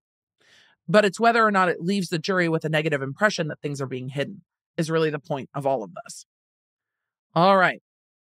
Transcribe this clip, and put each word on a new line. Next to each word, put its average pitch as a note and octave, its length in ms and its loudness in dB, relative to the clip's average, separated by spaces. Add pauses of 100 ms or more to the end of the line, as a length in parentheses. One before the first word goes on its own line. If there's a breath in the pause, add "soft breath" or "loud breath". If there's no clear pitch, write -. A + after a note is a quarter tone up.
(880 soft breath)
But G#3 200 4
it's - 140 -4
whether A#3 260 4
or G#3+ 40 2
not F#3 200 2
it - 100 -4
leaves F#3 300 -2
the - 80 -2
jury F3+ 300 0
with D#3+ 180 0
a - 20 -4
negative D#3 320 0
impression D3+ 480 -2
that - 140 -10
things C#3+ 180 -8
are C3+ 60 -6
being B2+ 240 -10
hidden B2+ 320 -8 (340)
is D#3+ 140 -4
really D#3+ 180 2
the D3+ 100 -4
point C#3 360 -8
of C#3+ 100 -4
all C3+ 180 0
of F2+ 120 -12
this. - 320 -18 (1080)
All F#3+ 220 6
right. E3 260 2 (440)